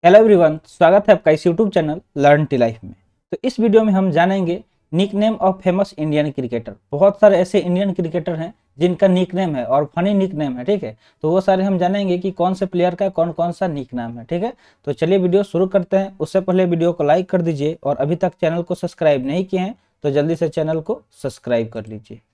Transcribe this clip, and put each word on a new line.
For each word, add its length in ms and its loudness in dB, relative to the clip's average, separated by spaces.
हेलो 140 8
एवरीवन, 480 4
स्वागत 420 2
है 60 8
आपका 160 0
इस 160 2
YouTube 280 0
चैनल 260 -2
Learn 220 4
to 180 -2
Life 260 -2
में। 100 -16
तो 120 -8
इस 160 -4
वीडियो 240 4
में 80 0
हम 180 0
जानेंगे 540 0
nickname 440 0
of 140 0
famous 320 -2
Indian 400 -2
cricketer। 380 -8
बहुत 280 2
सारे 180 6
ऐसे 200 0
इंडियन 340 -2
क्रिकेटर 440 -4
हैं 180 -10
जिनका 300 2
निकनेम 480 0
है 80 -4
और 200 0
फनी 300 -2
निकनेम 440 -2
है, 60 -10
ठीक 200 -2
है। 120 -10
तो 80 0
वो 100 2
सारे 240 2
हम 140 0
जानेंगे 400 0
कि 120 -4
कौन 240 -2
से 120 -4
प्लेयर 280 -2
का 140 -2
कौन 240 -2
कौन 200 -4
सा 140 -4
निकनेम 520 -8
है, 60 -16
ठीक 180 -6
है। 100 -6
तो 80 -6
चलिए 260 0
वीडियो 240 2
शुरू 240 -2
करते 300 -2
हैं। 220 -4
उससे 220 -2
पहले 240 0
वीडियो 280 0
को 120 -2
लाइक 260 2
कर 120 0
दीजिए 400 -4
और 140 -2
अभी 200 -2
तक 240 -2
चैनल 220 -2
को 120 -4
सब्सक्राइब 520 -2
नहीं 180 -2
किए 160 -4
हैं 140 -6
तो 80 -2
जल्दी 260 0
से 120 -2
चैनल 320 -2
को 220 -8
सब्सक्राइब 460 -4
कर 180 -12
लीजिए। 340 -18